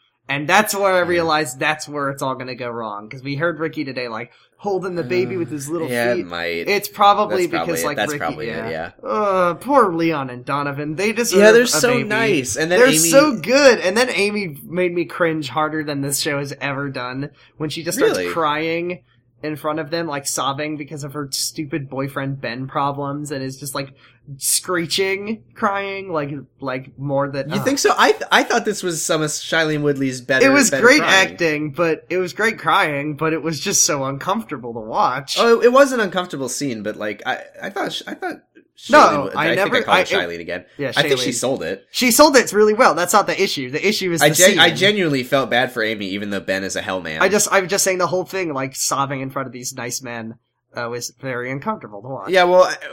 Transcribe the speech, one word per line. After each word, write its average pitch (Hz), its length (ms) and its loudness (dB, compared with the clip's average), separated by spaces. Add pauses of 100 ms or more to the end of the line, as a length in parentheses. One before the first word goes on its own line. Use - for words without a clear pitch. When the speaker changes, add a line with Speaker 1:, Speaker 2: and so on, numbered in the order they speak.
(280)
Speaker 1:
And 143 200 -4
that's 208 280 4
where 196 180 2
I 185 60 4
Speaker 2:
Yeah. 175 80 2
Speaker 1:
realized 156 520 0
that's 151 280 -2
where 143 240 -4
it's 139 100 -12
all 131 140 -4
gonna 123 200 -10
go 120 140 -8
wrong, 107 400 -8
'cause 131 140 -16
we 139 120 -6
heard 160 240 -2
Ricky 156 240 -4
today, 127 240 -6
like, 117 240 -10 (260)
holding 185 380 -4
the 165 80 -4
baby 180 320 -2
Speaker 2:
Uh, 180 40 -4
Speaker 1:
with 165 120 -4
his 143 180 -8
little 160 200 -4
Speaker 2:
yeah, 120 220 0
it 120 60 0
Speaker 1:
feet. 101 100 -4
Speaker 2:
might. 85 400 -4
Speaker 1:
It's 196 220 0
probably 202 580 2
Speaker 2:
That's 147 40 -14
Speaker 1:
because, 165 140 -2
Speaker 2:
probably 165 160 -2
it. - 40 -2
Speaker 1:
like, - 120 -4
Speaker 2:
That's 104 140 -2
Speaker 1:
Ricky, 147 80 -8
Speaker 2:
probably 80 300 -6
it, - 80 -6
Speaker 1:
yeah. 82 340 -8 (120)
Speaker 2:
yeah. 185 60 -6
Speaker 1:
Uh, 190 460 2
poor 226 360 0
Leon 160 380 -2
and 123 160 -12
Donovan. 143 520 -4
They 214 160 0
deserve 214 260 2
Speaker 2:
Yeah, 208 120 10
they're 233 120 8
Speaker 1:
a 247 40 0
Speaker 2:
so 247 260 2
Speaker 1:
baby. 240 160 0
Speaker 2:
nice. 208 480 0
And 170 140 -2
then 180 80 6
Speaker 1:
They're 254 100 8
Speaker 2:
Amy 160 80 4
Speaker 1:
so 240 400 6
good. 233 420 6
And 185 180 0
then 254 120 2
Amy 196 560 -2
made 175 280 0
me 175 120 -2
cringe 160 440 -2
harder 156 340 -2
than 143 180 -4
this 139 180 -4
show 147 180 -2
has 143 240 -6
ever 139 280 -4
done 131 420 -8 (260)
when 156 140 -6
she 165 120 -10
just 202 140 -6
starts 294 220 2
Speaker 2:
Really? 175 120 -2
Speaker 1:
crying 165 680 -2 (400)
in 151 140 -6
front 151 240 -4
of 147 100 -8
them, 165 160 -4
like, 143 220 -6
sobbing 151 500 -4
because 147 280 -12
of 139 80 -12
her 147 180 -8
stupid 147 580 -6
boyfriend 135 520 -6
Ben 127 260 -6
problems, 143 640 -4
and 135 100 -6
is 131 160 -8
just, 143 160 -12
like, 139 200 -8 (640)
screeching, 190 840 -2 (120)
crying, 196 560 -4
like, 147 200 -4 (280)
like, 131 400 -8
more 139 300 -2
than, 139 200 -6
Speaker 2:
You - 60 -2
Speaker 1:
ugh. - 100 -2
Speaker 2:
think 277 140 2
so? - 180 4
I 240 140 6
th-, - 200 -6
I 240 120 6
thought 240 220 0
this 202 180 -4
was 165 200 -4
some 160 180 0
of 151 80 -2
Shailene 156 520 -2
Woodley's 135 400 0
better, 131 260 4
Speaker 1:
It - 20 6
was 269 200 6
Speaker 2:
better 139 140 2
Speaker 1:
great 269 180 8
Speaker 2:
crying. 190 300 4
Speaker 1:
acting, 151 400 -2
but 160 380 0
it 175 80 -2
was 180 160 -2
great 214 260 -2
crying, 151 560 0
but 160 180 -2
it 156 80 -2
was 156 180 -4
just - 240 0
so 143 220 0
uncomfortable 139 680 -6
to 117 60 -10
watch. 135 600 -2
Speaker 2:
Oh, 233 220 4
it 240 100 6
was 269 220 6
an 247 60 0
uncomfortable 180 500 -4
scene, 120 340 -6
but, 107 140 -6
like, 104 280 -6
I, 123 140 -4 (240)
I - 60 -8
thought, 339 240 -6
sh-, - 140 -8
I - 80 -10
thought - 260 -8 (480)
Speaker 1:
No, 269 100 8
Speaker 2:
Shailene 156 240 6
Wood-, - 120 -6
Speaker 1:
I 147 160 0
Speaker 2:
I - 40 0
Speaker 1:
never, 208 200 0
Speaker 2:
think - 0 -
I 254 100 0
called 175 120 4
Speaker 1:
I, - 20 4
Speaker 2:
her 180 280 0
Shailene 85 140 -8
again. 87 240 -8 (120)
Speaker 1:
yeah, 135 180 -6
Speaker 2:
I 139 80 2
think 135 160 0
she 127 120 -2
Speaker 1:
Shailene. - 40 -4
Speaker 2:
sold 120 280 -2
it. 85 280 -6
Speaker 1:
She 247 200 2
sold 294 240 8
it 196 180 4
really 214 200 6
well. 208 220 4
That's 175 180 0
not 175 140 4
the 160 140 -2
issue. 139 300 -2
The 139 160 -4
issue 196 240 0
is 165 100 -2
Speaker 2:
I 147 80 6
Speaker 1:
the 156 60 2
Speaker 2:
gen-, 180 160 8
Speaker 1:
scene. 180 80 4
Speaker 2:
I 170 120 8
genuinely 165 520 2
felt 131 260 0
bad 123 220 2
for 117 120 -4
Amy, 107 240 -2
even 101 220 -4
though 101 100 -2
Ben 95 240 -2
is 92 120 -6
a 92 60 -2
hell 95 200 -4
man. 78 200 -4
Speaker 1:
I 190 80 4
just, 202 220 2
I'm 190 160 2
just 196 160 0
saying 185 140 0
the 180 100 0
whole 180 180 -2
thing, 180 280 -6
like, 139 220 -6
sobbing 139 460 -2
in 135 100 -8
front 135 160 -6
of 117 60 -12
these 123 200 -12
nice 123 280 -8
men, 117 340 -10 (420)
uh, 120 100 -6
was 117 320 -8
very 127 320 -6
uncomfortable 135 520 -8
to 123 40 -16
watch. 123 220 -10
Speaker 2:
Yeah, 180 140 4
well, 180 220 6
I, 156 100 -2 (180)